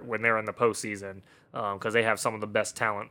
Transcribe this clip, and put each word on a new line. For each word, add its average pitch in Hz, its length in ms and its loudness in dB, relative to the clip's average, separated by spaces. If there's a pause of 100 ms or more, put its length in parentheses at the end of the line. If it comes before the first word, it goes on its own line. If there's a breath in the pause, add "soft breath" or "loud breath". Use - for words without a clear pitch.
when 110 160 -4
they're 113 160 4
in 107 80 -2
the 104 80 -4
postseason, 101 680 -2 (320 soft breath)
um, 101 240 -2
'cause 110 160 -4
they 117 100 6
have 110 180 2
some 117 120 0
of 107 60 -8
the 104 80 -4
best 104 300 0
talent 107 340 -2